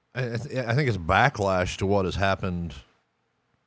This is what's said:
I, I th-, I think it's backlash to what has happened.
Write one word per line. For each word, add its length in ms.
I, 180
I 40
th-, 300
I 80
think 140
it's 100
backlash 800
to 80
what 200
has 100
happened. 580